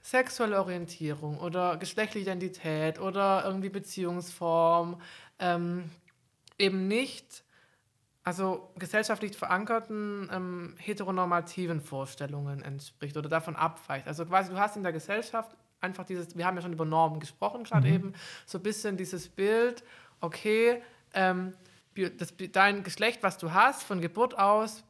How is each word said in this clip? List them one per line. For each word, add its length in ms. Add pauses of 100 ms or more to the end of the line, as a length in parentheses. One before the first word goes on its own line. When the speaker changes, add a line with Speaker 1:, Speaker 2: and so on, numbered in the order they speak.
Speaker 1:
sexuelle 540
Orientierung 760
oder 400
geschlechtliche 500
Identität 720
oder 460
irgendwie 240
Beziehungsform, 1300 (380)
ähm, 460 (760)
eben 300
nicht, 540 (800)
also 460 (100)
gesellschaftlich 560
verankerten, 960
ähm, 460
heteronormativen 1040
Vorstellungen 800
entspricht 560
oder 140
davon 260
abweicht. 500
Also 200
quasi, 240
du 80
hast 180
in 60
der 100
Gesellschaft 640 (240)
einfach 240
dieses, 320
wir 80
haben 120
ja 60
schon 120
über 100
Normen 340
gesprochen 460
gerade 240
Speaker 2:
Mhm. 60
Speaker 1:
eben, 180 (320)
so 140
ein 40
bisschen 360
dieses 320
Bild, 540 (360)
okay, 640 (320)
ähm, 400 (400)
bi-, 200
das 180
bi-, 200
dein 300
Geschlecht, 400
was 160
du 160
hast, 300
von 180
Geburt 360
aus 520